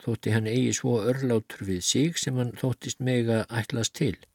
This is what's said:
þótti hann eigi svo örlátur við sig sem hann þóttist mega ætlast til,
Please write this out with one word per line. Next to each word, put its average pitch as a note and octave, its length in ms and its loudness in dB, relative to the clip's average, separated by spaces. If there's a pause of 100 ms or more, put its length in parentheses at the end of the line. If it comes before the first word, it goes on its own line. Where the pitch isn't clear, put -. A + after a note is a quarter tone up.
þótti A2 300 -2
hann A2 120 2
eigi A#2 300 2
svo A#2+ 240 2
örlátur A#2+ 640 0
við F#2 180 -2
sig D#3 360 2
sem C3 180 -2
hann B2 160 -2
þóttist - 480 -4
mega A#2 480 2
ætlast A#2 460 -4
til, A#2 220 0 (180)